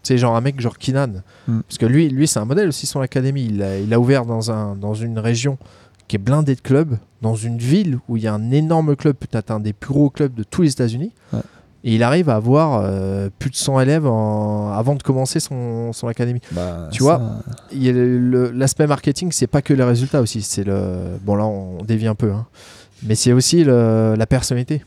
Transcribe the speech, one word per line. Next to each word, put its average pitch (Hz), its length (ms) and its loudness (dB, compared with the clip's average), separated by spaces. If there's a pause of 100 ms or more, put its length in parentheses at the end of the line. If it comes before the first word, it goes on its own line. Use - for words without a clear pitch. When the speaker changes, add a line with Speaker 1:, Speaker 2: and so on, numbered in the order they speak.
Speaker 1:
tu - 60 -10
sais, 127 100 4
genre 120 160 4
un 117 60 2
mec 135 200 -2
genre 117 160 -4
Kinan. 127 460 -4 (240)
Speaker 2:
Hmm. 113 140 0
Speaker 1:
Parce - 180 -12
que 117 80 2
lui, 147 220 4
lui, 135 180 2
c'est 120 140 -2
un 104 40 -4
modèle 165 220 0
aussi, 143 220 -4
son - 100 -6
académie. 135 540 -2
Il 101 100 -2
a, 98 160 -4
il 107 160 -2
a 120 60 6
ouvert 123 260 2
dans 117 240 -4
un, 104 240 -4
dans 104 200 -4
une 113 260 -6
région 117 380 -2 (500)
qui - 80 -4
est - 20 0
blindée 135 380 2
de - 40 -18
clubs, 139 360 2 (260)
dans 113 140 -2
une 117 220 -6
ville 135 500 2
où 120 80 -2
il 110 80 -2
y - 20 -2
a 107 80 -2
un 110 160 -4
énorme 156 460 2
club, 147 180 0
peut-être - 380 -6
un 107 80 -4
des 104 120 -4
plus - 220 -8
gros 143 160 4
clubs 139 240 -2
de 113 80 -8
tous - 200 -2
les 147 100 4
États-Unis. 127 400 -4 (200)
Speaker 2:
Ouais. 117 60 -4 (480)
Speaker 1:
Et 113 100 2
il 113 60 4
arrive 151 280 2
à 113 60 2
avoir, 127 460 2
euh, 98 460 -2 (100)
plus 135 120 -4
de - 60 -12
cent 135 220 0
élèves 147 280 2
en... 107 680 0
avant 117 220 0
de 135 80 -6
commencer 131 360 0
son, 117 540 -6
son 117 160 -8
académie. 120 320 -2 (120)
Speaker 2:
Bah, 87 380 -6
Speaker 1:
Tu 113 100 -6
Speaker 2:
ça 127 40 4
Speaker 1:
vois, 147 160 4 (520)
il 135 120 -2
y 127 60 4
a - 20 2
le, 123 260 2
le, 123 340 2
l'aspect 131 340 0
marketing, 147 460 -2
c'est - 140 0
pas 143 140 0
que 147 140 0
les 131 100 2
résultats 123 380 2
aussi. 113 180 -4
C'est 101 240 -6
le, 92 580 -4
bon, 101 120 0
là, 104 100 0
on 95 400 -6
dévie 110 220 0
un 107 80 0
peu, 104 180 0
hein. 110 140 -4 (560)
Mais 107 120 0
c'est 123 200 4
aussi 147 300 4
le, 113 520 4
la 110 100 0
personnalité. 127 600 -2